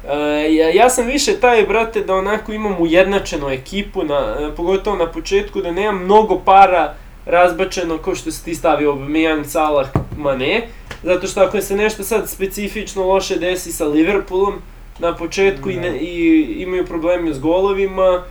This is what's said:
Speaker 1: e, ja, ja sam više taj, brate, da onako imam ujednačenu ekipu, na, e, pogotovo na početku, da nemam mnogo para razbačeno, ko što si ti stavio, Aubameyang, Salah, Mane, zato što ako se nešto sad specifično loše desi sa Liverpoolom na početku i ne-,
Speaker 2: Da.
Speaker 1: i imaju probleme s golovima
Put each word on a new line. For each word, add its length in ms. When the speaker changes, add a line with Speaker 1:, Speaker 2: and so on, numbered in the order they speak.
Speaker 1:
e, 100
ja, 200
ja 200
sam 160
više 260
taj, 300
brate, 380
da 140
onako 380
imam 260
ujednačenu 680
ekipu, 560
na, 360
e, 160
pogotovo 400
na 120
početku, 520
da 120
nemam 320
mnogo 340
para 560
razbačeno, 720
ko 160
što 160
si 140
ti 100
stavio, 380
Aubameyang, 520
Salah, 420
Mane, 480
zato 240
što 140
ako 200
se 160
nešto 280
sad 240
specifično 760
loše 320
desi 360
sa 120
Liverpoolom 720
na 180
početku 540
i 60
ne-, 140
Speaker 2:
Da. 60
Speaker 1:
i 200
imaju 280
probleme 480
s 60
golovima 920